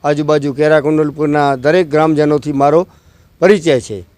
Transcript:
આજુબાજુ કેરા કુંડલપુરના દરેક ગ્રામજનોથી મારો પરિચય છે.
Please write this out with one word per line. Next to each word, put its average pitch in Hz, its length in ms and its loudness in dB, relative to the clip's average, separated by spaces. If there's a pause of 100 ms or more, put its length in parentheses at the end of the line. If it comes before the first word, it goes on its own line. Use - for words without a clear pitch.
આજુબાજુ 147 480 -2
કેરા 151 280 2
કુંડલપુરના 147 720 -2
દરેક 151 360 -2
ગ્રામજનોથી 151 600 0
મારો 147 360 2 (500)
પરિચય 165 420 2
છે. 98 240 -12 (140)